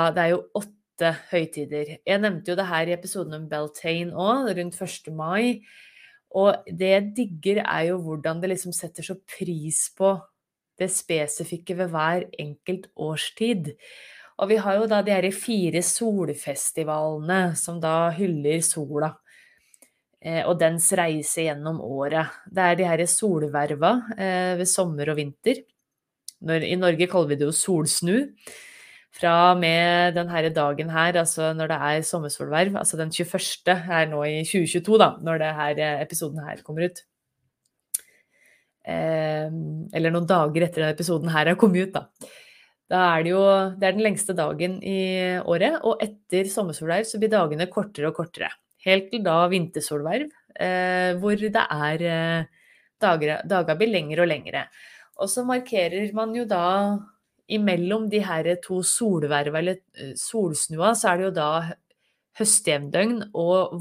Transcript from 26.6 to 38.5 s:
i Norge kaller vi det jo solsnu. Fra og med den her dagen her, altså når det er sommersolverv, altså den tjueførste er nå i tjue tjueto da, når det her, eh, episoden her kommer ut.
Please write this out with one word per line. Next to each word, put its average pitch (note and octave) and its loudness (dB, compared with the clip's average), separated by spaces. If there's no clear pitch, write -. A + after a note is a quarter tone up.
i F3+ 0
Norge F3+ 2
kaller E3+ 2
vi C#3+ 0
det D3 2
jo D#3+ -2
solsnu. F3 2
Fra F3 6
og F3+ 2
med F3 4
den F3 0
her E3 0
dagen D3+ 0
her, E3 2
altså D#3+ 0
når D#3+ -2
det D#3+ 0
er D#3 0
sommersolverv, D#3 -2
altså - -2
den D#3+ -4
tjueførste - 0
er D#3+ 2
nå D3+ -2
i D#3 -2
tjue E3 2
tjueto F3+ 4
da, E3+ 8
når D#3+ -2
det D#3 -2
her, D3+ -2
eh, D3+ -2
episoden D#3 -6
her - -10
kommer E3 -2
ut. F3 -12